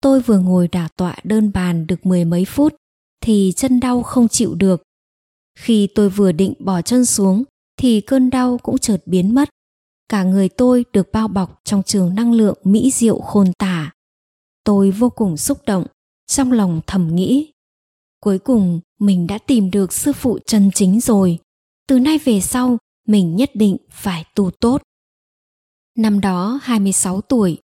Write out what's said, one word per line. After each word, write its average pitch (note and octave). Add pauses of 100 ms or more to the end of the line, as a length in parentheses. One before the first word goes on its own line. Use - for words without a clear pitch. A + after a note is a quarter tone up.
Tôi C4+
vừa A3+
ngồi F3+
đả E3+
tọa F3+
đơn G#3+
bàn F3
được F3
mười F3+
mấy F3
phút D4 (460)
thì G3+
chân B3+
đau B3
không A#3+
chịu -
được. F#3 (760)
Khi G#3+
tôi G#3
vừa F#3+
định F3+
bỏ F#3
chân B3
xuống G3+ (340)
thì A#3
cơn B3+
đau B3+
cũng B3
chợt G3+
biến F#3
mất. C#4+ (600)
Cả G3+
người F#3+
tôi B3
được G3
bao A3
bọc F#3
trong G3+
trường F#3
năng A#3
lượng A3
mỹ A3+
diệu A3+
khôn G3
tả. E3+ (720)
Tôi G3
vô A3+
cùng G3
xúc C4+
động, F#3+ (400)
trong B3+
lòng F#3
thầm E3+
nghĩ: A3 (680)
"Cuối G3
cùng F#3+ (200)
mình F#3
đã G3+
tìm A3
được F#3+
sư -
phụ B3+
chân G3
chính G3+
rồi. F#3+ (500)
Từ C4
nay D4+
về A3+
sau, B3 (280)
mình F#3
nhất B3+
định G3+ (140)
phải E3+ (100)
tu F#3+
tốt." A#3+ (1120)
Năm G#3+
đó G3
hai A#3
mươi G3
sáu F#3
tuổi. G3+ (140)